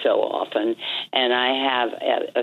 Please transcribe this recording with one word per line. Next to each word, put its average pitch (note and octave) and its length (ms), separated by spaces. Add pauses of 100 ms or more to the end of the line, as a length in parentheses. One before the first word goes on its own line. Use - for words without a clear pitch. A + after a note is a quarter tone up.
so G#2+ 180
often, G#2+ 560 (360)
and B2 200
I B2+ 220 (160)
have B2 220
a, - 480
a - 20